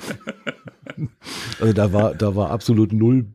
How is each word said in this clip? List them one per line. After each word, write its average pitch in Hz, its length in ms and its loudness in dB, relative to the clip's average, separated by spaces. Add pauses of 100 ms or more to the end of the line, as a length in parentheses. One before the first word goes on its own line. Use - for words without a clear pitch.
(1600)
Also 110 120 4
da 98 200 2
war, 104 220 2
da 101 220 0
war 95 140 0
absolut 107 420 2
null 113 420 4